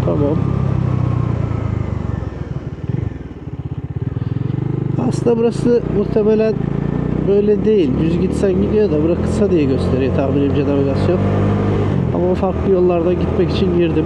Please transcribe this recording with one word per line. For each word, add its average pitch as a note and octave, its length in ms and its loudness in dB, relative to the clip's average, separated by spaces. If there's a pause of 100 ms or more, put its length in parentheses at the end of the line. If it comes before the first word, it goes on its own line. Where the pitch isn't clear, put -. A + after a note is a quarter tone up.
Tamam. D3+ 320 0 (4000)
Aslında A#3 300 2
burası A#3 440 2 (160)
muhtemelen G#3+ 560 2 (760)
böyle G#3 360 2
değil. G3 260 4 (120)
Düz E3 180 2
gitsen F#3 420 0
gidiyor G#3 280 2
da D3+ 120 2
bura E3 200 2
kısa - 280 0
diye E3 140 4
gösteriyor C3 520 0
tahminimce C#3 480 2
navigasyon. C#3 540 2 (960)
Ama F3+ 200 0
farklı F#3 380 0
yollardan F3+ 420 2
gitmek E3+ 360 0
için F3+ 280 0
girdim. D#3 280 2